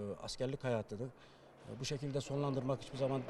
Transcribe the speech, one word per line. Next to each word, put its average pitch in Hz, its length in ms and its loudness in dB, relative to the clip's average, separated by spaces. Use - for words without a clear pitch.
askerlik 131 420 -2
hayatını, 113 400 2
e, - 760 -12
bu 131 40 -2
şekilde 139 360 0
sonlandırmak 135 640 2
hiçbir - 160 -8
zaman 127 320 4